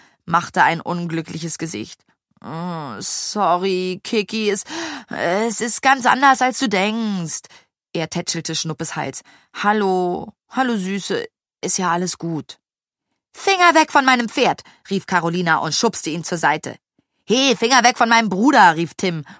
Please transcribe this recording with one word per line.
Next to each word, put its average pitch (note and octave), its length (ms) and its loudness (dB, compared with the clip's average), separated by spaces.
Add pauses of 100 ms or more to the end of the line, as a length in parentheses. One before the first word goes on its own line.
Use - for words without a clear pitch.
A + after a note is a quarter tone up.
(240)
machte - 380 0
ein D#3 180 4
unglückliches E3 760 -6
Gesicht. - 460 -10 (360)
„Oh, D#3 600 -10
sorry, F#3 1040 0
Kiki, G#3+ 480 -2
es, G#3 140 -2 (440)
es F#3+ 520 -2
ist A#3 220 2
ganz C4 240 2
anders, C4 340 4
als B3+ 180 0
du C4+ 100 0
denkst.“ G3+ 720 -2 (520)
Er D#3+ 160 -4
tätschelte E3 460 -6
Schnuppes D#3+ 420 -6
Hals. D3 260 -6 (300)
„Hallo, F#3+ 800 0 (160)
hallo, B3+ 280 -2
Süße, F#3 500 -4 (340)
ist - 180 -2
ja F3+ 120 -2
alles F3 280 -2
gut.“ E3 400 -8 (760)
„Finger F4+ 420 2
weg D#4+ 180 4
von D4 120 4
meinem A#3+ 240 4
Pferd“, A3 340 0 (280)
rief G3 160 -2
Carolina E3+ 520 2
und D#3 160 -2
schubste - 360 -2
ihn D#3+ 140 -6
zur F3 140 -4
Seite. D#3 380 0 (480)
„He, C4 320 2
Finger A#3+ 280 4
weg B3 140 2
von A#3 100 4
meinem A3+ 200 4
Bruder“, G3 480 6
rief E3 180 -4
Tim E3 300 -4 (160)